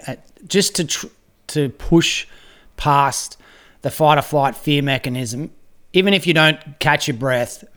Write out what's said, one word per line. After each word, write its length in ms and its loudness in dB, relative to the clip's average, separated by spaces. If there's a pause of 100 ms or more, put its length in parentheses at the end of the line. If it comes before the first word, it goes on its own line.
uh, 80 -8 (320)
just 300 0
to 80 -2
tr-, 200 -8 (440)
to 200 -2
push 560 0 (520)
past 600 0 (460)
the 80 -4
fight 260 4
or 60 0
flight 320 0
fear 260 0
mechanism, 720 -4 (420)
even 220 2
if 100 0
you 80 4
don't 240 4 (220)
catch 280 0
your 80 -2
breath 480 -4 (140)